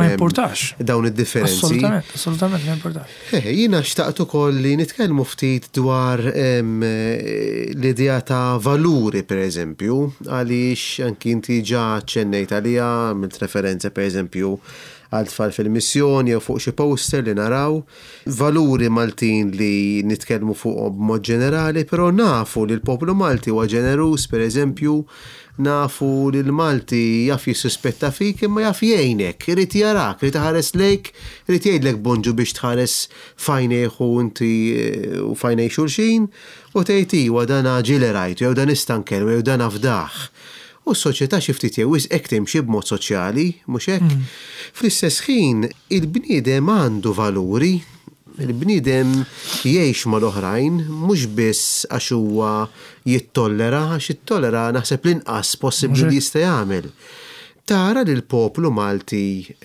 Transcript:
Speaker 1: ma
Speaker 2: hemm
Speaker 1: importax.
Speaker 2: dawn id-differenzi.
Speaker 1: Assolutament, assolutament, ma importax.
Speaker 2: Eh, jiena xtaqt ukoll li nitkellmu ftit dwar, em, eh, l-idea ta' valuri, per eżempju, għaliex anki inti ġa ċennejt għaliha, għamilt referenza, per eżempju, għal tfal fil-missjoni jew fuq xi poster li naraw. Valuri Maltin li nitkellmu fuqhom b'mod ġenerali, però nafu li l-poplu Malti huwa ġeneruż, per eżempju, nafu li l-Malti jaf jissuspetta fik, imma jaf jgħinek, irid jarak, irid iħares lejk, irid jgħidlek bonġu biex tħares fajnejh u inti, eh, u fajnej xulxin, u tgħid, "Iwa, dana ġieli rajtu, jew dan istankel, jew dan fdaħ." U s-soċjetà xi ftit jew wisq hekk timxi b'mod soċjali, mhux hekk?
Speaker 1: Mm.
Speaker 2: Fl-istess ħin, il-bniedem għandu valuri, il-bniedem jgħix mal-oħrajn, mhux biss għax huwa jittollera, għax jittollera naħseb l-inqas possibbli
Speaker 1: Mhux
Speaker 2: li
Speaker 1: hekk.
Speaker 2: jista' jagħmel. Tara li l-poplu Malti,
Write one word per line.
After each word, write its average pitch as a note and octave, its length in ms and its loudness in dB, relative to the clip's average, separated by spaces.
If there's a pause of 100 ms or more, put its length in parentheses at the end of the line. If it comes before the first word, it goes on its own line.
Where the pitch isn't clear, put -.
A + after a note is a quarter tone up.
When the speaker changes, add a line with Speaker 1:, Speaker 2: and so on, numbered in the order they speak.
Speaker 1:
ma - 20 6
Speaker 2:
hemm G3 140 4
Speaker 1:
importax. F3 480 0 (180)
Speaker 2:
dawn A#2 240 2
id-differenzi. G#2 540 0
Speaker 1:
Assolutament, D#3+ 520 0
assolutament, E3+ 540 -2
ma D#3+ 80 -2
importax. D#3+ 400 -8 (160)
Speaker 2:
Eh, C3+ 220 0
jiena G3 260 2
xtaqt D3 460 -2
ukoll C#3+ 340 2
li C#3 160 2
nitkellmu D#3+ 480 0
ftit C3 500 -2
dwar, B2+ 460 2 (160)
em, A#2+ 480 0
eh, A2 880 -2
l-idea C3 480 0
ta' B2+ 400 0
valuri, B2+ 640 2
per G2 140 -4
eżempju, F#2+ 640 -2 (260)
għaliex B2 800 -2
anki A#2 240 -4
inti A#2 320 0
ġa A2+ 240 0 (160)
ċennejt G2+ 480 -2
għaliha, A#2+ 400 0 (220)
għamilt G2 260 -6
referenza, G2 520 -2
per G2 120 -4
eżempju, F#2+ 560 -2 (480)
għal A2 220 -2
tfal G#2 260 -4
fil-missjoni B2 800 2
jew A2 100 0
fuq A#2+ 160 -4
xi B2+ 160 -4
poster C#3+ 480 0
li A2 100 -2
naraw. C3+ 440 0 (480)
Valuri C#3 640 2
Maltin A2 640 0
li G2+ 480 0
nitkellmu G#2+ 500 -2
fuqhom G#2+ 440 -4
b'mod G#2+ 260 0
ġenerali, D3 640 0
però F3 240 0
nafu C3 560 2
li A2+ 80 0
l-poplu C#3 400 -2
Malti C3+ 340 0
huwa A2 160 2
ġeneruż, C3+ 600 0
per A2+ 160 0
eżempju, C#3+ 540 0 (600)
nafu C#3+ 500 0 (240)
li C#3 100 0
l-Malti B2 840 0
jaf C3+ 180 -2
jissuspetta C3 640 -2
fik, G3+ 320 -2
imma G#3+ 240 0
jaf G3 160 -2
jgħinek, B2 640 0
irid F3+ 320 0
jarak, G3 480 0
irid C#3 140 -2
iħares D#3+ 340 0
lejk, G3 380 0 (340)
irid F3+ 240 2
jgħidlek C3 320 0
bonġu A#2 320 2
biex A#2 240 -2
tħares B2 380 0 (400)
fajnejh B2 680 0
u A#2+ 160 2
inti, A2+ 320 0 (240)
eh, G2+ 480 -4
u A2 160 -2
fajnej A#2 320 2
xulxin, G#3+ 560 2 (480)
u F#3+ 80 2
tgħid, F#3+ 320 2 (160)
"Iwa, A#2+ 160 2
dana C3 340 2
ġieli B2 300 2
rajtu, F#2 320 -2
jew B2+ 100 4
dan C3+ 160 2
istankel, G#2+ 540 0
jew A#2 180 2
dan B2 200 2
fdaħ." G#2 500 0 (760)
U B3 60 4
s-soċjetà C#3+ 500 0
xi - 80 -2
ftit A#2+ 260 -2
jew A#2+ 120 2
wisq D3+ 240 2
hekk - 160 -2
timxi A2+ 340 0
b'mod A2 240 0
soċjali, G#2+ 680 -2 (120)
mhux B2 200 -4
hekk? F3+ 200 2
Speaker 1:
Mm. C3+ 160 2 (500)
Speaker 2:
Fl-istess - 540 0
ħin, C#3+ 420 2 (200)
il-bniedem D#3 760 0
għandu A2+ 480 2
valuri, G#2+ 680 2 (560)
il-bniedem C3 840 2 (400)
jgħix C#3+ 420 2
mal-oħrajn, A2 800 0
mhux D#3 400 0
biss A2 600 0
għax B2 260 -4
huwa G#2+ 540 0 (360)
jittollera, A#2+ 760 0 (160)
għax C#3 160 -6
jittollera A#2 580 0
naħseb B2+ 320 -2
l-inqas C#3+ 560 0
possibbli C3 320 0
Speaker 1:
Mhux C#3+ 180 4
Speaker 2:
li C#3 60 4
Speaker 1:
hekk. C#3 80 2
Speaker 2:
jista' - 160 -2
jagħmel. G2+ 500 0 (760)
Tara G#3 380 2
li D3+ 120 2
l-poplu B2 560 0
Malti, G2+ 720 -2 (220)